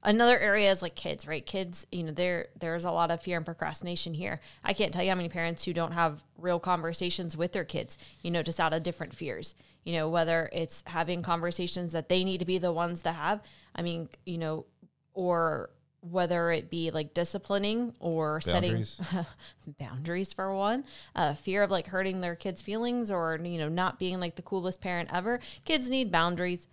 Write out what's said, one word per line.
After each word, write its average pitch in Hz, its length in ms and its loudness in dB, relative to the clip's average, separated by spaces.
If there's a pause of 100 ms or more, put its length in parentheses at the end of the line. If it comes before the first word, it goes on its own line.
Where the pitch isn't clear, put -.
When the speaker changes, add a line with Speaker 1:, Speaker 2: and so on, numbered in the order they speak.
Speaker 1:
Another 233 340 8
area 202 320 6
is, 190 100 4
like, 175 140 -4
kids, 151 320 -6
right? 151 180 -4
Kids, 185 460 -4
you 175 140 -4
know, 156 80 -4
there, 175 360 0 (100)
there's 170 260 -4
a 180 60 0
lot 165 200 4
of 170 100 0
fear 180 160 -2
and 160 80 -2
procrastination 165 680 -4
here. 160 260 -4 (220)
I 202 100 0
can't 196 200 2
tell 180 100 0
you 185 80 4
how 185 60 2
many 175 120 -2
parents 170 360 -4
who 180 80 -2
don't 165 180 -2
have 165 320 2 (140)
real 175 240 0
conversations 170 760 0
with 170 160 0
their 185 120 -2
kids, - 340 -6 (240)
you 170 80 -2
know, 170 120 2
just 165 180 -2
out 160 120 4
of 165 120 -2
different 170 280 -6
fears, 135 440 -8 (280)
you 170 100 -4
know, 156 140 2
whether 165 440 2
it's 165 340 -4
having 170 360 -2
conversations 175 680 -2
that 165 160 -4
they 185 140 6
need 190 160 0
to 175 60 0
be 185 140 2
the 175 140 2
ones 170 300 -2
to 165 100 0
have, 180 300 -2 (320)
I 175 80 -4
mean, 170 260 -4 (160)
you 170 140 -6
know, 156 280 -4 (480)
or 170 560 2 (300)
whether 170 520 2
it 156 180 0
be, 165 220 0
like, 156 200 -2
disciplining 202 840 0
or 160 420 0
setting 175 300 2
Speaker 2:
Boundaries. 113 300 -2 (380)
Speaker 1:
<laughs> - 420 -18
boundaries 165 520 -4
for 190 220 -4
one, 214 300 2 (320)
uh, 151 180 2
fear 202 300 2
of, 190 80 2
like, 180 160 0
hurting 185 320 0
their 175 160 -2
kids' 185 260 -6
feelings 233 480 -2
or, 165 320 0
you 175 160 -2
know, 151 100 0
not 180 300 0
being, 185 220 -2
like, 170 160 -4
the 175 60 -12
coolest 185 380 -2
parent 175 320 -2
ever. 226 280 0 (240)
Kids 254 260 0
need 254 220 2
boundaries. 175 600 2